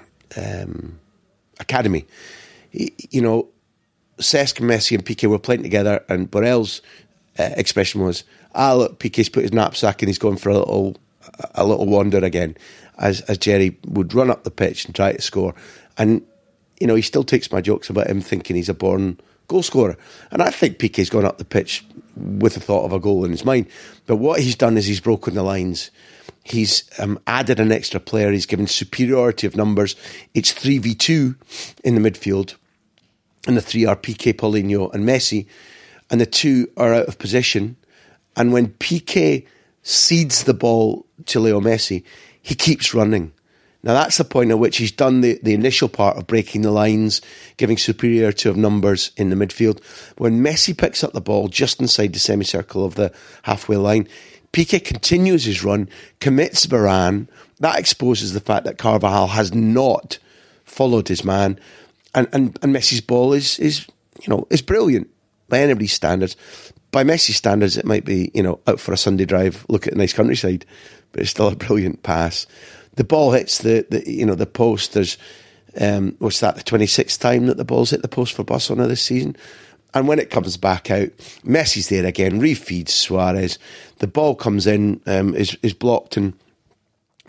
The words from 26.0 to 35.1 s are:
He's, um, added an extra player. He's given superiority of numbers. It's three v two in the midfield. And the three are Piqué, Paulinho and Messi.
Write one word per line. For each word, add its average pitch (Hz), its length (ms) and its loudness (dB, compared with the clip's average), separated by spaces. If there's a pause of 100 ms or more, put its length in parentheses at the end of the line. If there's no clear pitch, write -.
He's, - 440 -2 (100)
um, 104 280 -4
added 120 340 0
an 110 120 4
extra 101 280 -4
player. 104 300 0
He's 98 160 0
given 98 200 -2
superiority 123 800 0
of 95 100 -4
numbers. 104 400 0 (380)
It's - 180 0
three 135 260 0
v 113 160 -2
two 139 400 2 (500)
in 123 100 2
the 110 160 4
midfield. 98 440 -4 (920)
And 127 100 2
the 107 60 2
three 113 220 0
are 101 120 4
Piqué, - 380 -2
Paulinho 101 600 -2
and 101 100 -4
Messi. 117 420 0 (640)